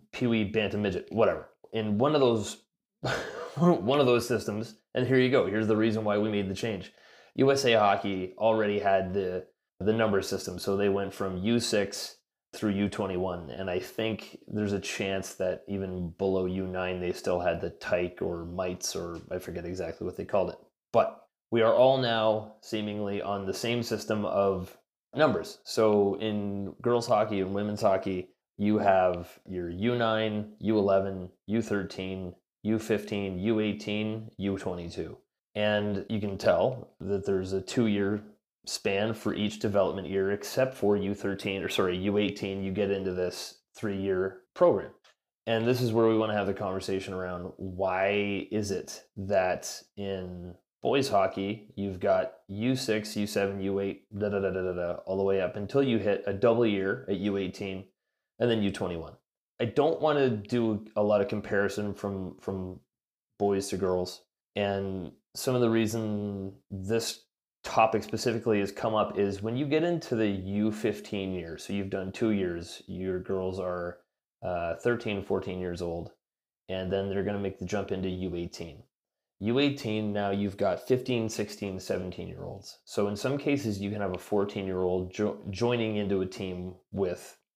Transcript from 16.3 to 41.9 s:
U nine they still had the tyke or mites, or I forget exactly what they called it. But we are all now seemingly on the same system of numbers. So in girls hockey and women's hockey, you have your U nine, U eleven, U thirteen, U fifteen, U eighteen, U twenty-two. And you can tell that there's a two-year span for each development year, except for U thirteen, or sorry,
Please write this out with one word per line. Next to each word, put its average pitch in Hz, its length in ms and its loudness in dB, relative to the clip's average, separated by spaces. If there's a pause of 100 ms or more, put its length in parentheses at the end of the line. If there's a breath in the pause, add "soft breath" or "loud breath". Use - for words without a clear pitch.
U 92 200 -2
nine 92 320 -4
they 90 140 -2
still 90 280 0
had 87 200 0
the 85 100 -4
tyke 90 520 -2
or 85 240 -4
mites, 90 500 -6
or 85 240 -8 (100)
I 90 80 -4
forget 87 280 -10
exactly 90 400 -6
what 90 100 -8
they - 80 -6
called 92 260 0
it. - 80 -12 (340)
But - 280 4 (300)
we 117 100 4
are 113 140 6
all 131 240 8
now 110 640 2
seemingly 104 580 -4
on 98 240 -4
the 95 100 -2
same 120 280 -2
system 107 420 -2
of 95 520 0 (380)
numbers. 127 500 2
So 104 500 4
in 101 580 -4 (100)
girls 120 240 2
hockey 107 340 2
and 95 140 -2
women's 104 280 -4
hockey, 95 480 0 (260)
you 104 220 4
have 92 680 2
your 90 220 -6
U 101 260 0
nine, 110 640 0
U 107 180 2
eleven, 98 500 2 (180)
U 110 140 0
thirteen, 95 760 -4 (280)
U 107 160 2
fifteen, 101 600 -2
U 107 220 2
eighteen, 107 800 -2
U 98 180 0
twenty-two. 87 600 -8 (360)
And 104 560 0
you 107 100 -2
can 98 160 -4
tell 107 640 2
that 95 240 -2
there's 95 300 0
a 92 80 -2
two-year 104 600 0 (440)
span 107 480 -2
for - 180 -4
each 104 260 -2
development 95 480 0
year, 98 260 0
except 131 420 -2
for 104 220 2
U 98 180 0
thirteen, 98 480 -4
or 85 60 -2
sorry, 92 300 2